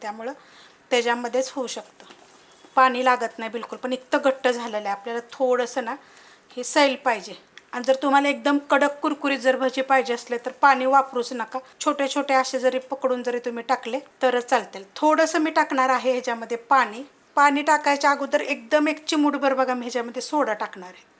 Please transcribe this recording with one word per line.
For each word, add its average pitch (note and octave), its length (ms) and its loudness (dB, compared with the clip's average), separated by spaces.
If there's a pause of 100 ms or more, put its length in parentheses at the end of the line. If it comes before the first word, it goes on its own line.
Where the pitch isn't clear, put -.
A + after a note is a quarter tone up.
त्यामुळं A3+ 300 -10 (580)
त्याच्यामध्येच A#3+ 600 0
होऊ C4 160 -6
शकतं. - 380 -14 (720)
पाणी B3+ 300 4
लागत A#3+ 340 0
नाही A3+ 120 -10
बिलकुल, A3 280 -12
पण B3+ 140 -6
इतकं B3+ 320 -2
घट्ट C4 240 2
झालेलं A#3 280 -4
आहे. G3+ 120 -6
आपल्याला A#3 320 -6 (120)
थोडंसं B3 520 0
ना B3 120 -8 (600)
हे B3 80 -8
सैल C#4+ 320 2
पाहिजे. G#3 560 -6 (200)
आणि B3 140 -8
जर C4 160 4
तुम्हाला C#4 260 4
एकदम C#4+ 300 0
कडक C#4+ 420 2
कुरकुरीत D4 380 -2
जर B3+ 180 2
भजी C4 260 -2
पाहिजे B3+ 320 2
असले A#3+ 240 -6
तर B3+ 120 -8
पाणी C4 360 4
वापरूच C4 460 2
नका. A#3+ 260 -8 (260)
छोटे D4 240 0
छोटे C#4 260 -2
असे C4 240 2
जरी B3+ 200 0
पकडून B3+ 440 -4
जरी B3 160 -4
तुम्ही A#3 300 -6
टाकले B3 320 -2 (220)
तरच B3 240 2
चालतील. G3 380 -2 (120)
थोडंसं D#4 420 4
मी D#4 120 0
टाकणार D4+ 380 2
आहे B3+ 240 0
ह्याच्यामध्ये A#3 440 -4
पाणी. A#3+ 460 2 (320)
पाणी C#4+ 280 4
टाकायच्या D4 480 2
अगोदर C#4 300 0
एकदम D4 480 0
एक D4+ 180 -6
चिमूटभर C#4+ 480 2
बघा B3+ 200 0
मी B3 60 -8
ह्याच्यामध्ये A#3+ 420 -6
सोडा C4+ 300 -2
टाकणार G3+ 360 -8
आहे. - 160 -20 (160)